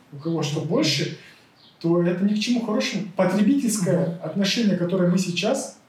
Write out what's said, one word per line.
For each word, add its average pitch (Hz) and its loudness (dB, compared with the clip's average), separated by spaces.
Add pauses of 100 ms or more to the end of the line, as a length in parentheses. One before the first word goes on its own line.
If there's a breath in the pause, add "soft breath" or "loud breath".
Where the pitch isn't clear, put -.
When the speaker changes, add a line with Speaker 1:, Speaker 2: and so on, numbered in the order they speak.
(120)
Speaker 1:
у 147 -14
кого 156 -4
что 143 -4
Speaker 2:
Мгм. 151 -4
Speaker 1:
больше, 214 0 (640 loud breath)
то 170 2
это 180 0
ни 214 2
к 214 0
чему 240 0
хорошему. - -2
Потребительское 202 2
Speaker 2:
Мгм. - -6
Speaker 1:
отношение, 196 0
которое 175 0
мы 190 4
сейчас 196 -2 (100)